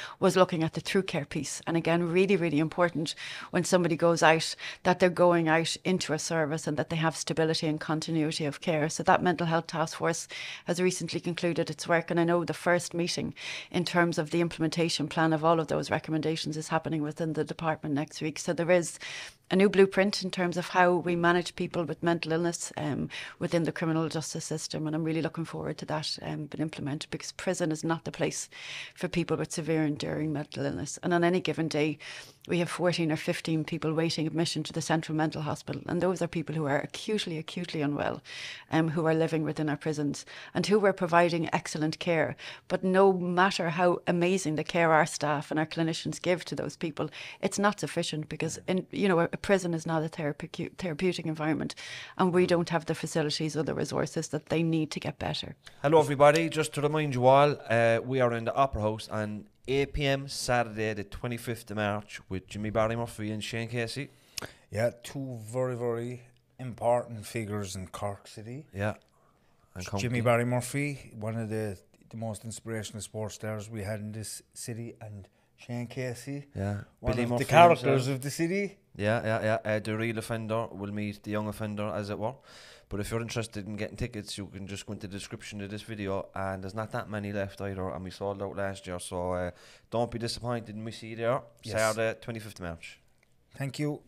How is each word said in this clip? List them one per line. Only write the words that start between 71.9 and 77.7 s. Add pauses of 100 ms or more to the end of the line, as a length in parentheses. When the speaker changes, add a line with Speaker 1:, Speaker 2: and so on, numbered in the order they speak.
Speaker 3:
the
most
inspirational
sports
stars
we
had
in
this (140)
city,
and (300)
Shane
Casey,
Speaker 2:
Yeah. (180)
Speaker 3:
one
Speaker 2:
Billy
Speaker 3:
of
the
Speaker 2:
Murphy
Speaker 3:
characters (240)